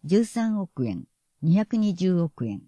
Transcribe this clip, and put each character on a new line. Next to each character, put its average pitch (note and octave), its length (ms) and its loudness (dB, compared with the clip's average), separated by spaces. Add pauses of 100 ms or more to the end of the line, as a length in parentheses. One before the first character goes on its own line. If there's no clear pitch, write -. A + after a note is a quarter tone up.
十 G3 220 2
三 A3 340 -2
億 C#3 280 -6
円、 F#2+ 180 -6 (380)
二 D#3+ 120 4
百 G#3+ 220 0
二 G#3 160 0
十 F3+ 220 0
億 D#3+ 320 -2
円。 G2+ 200 -8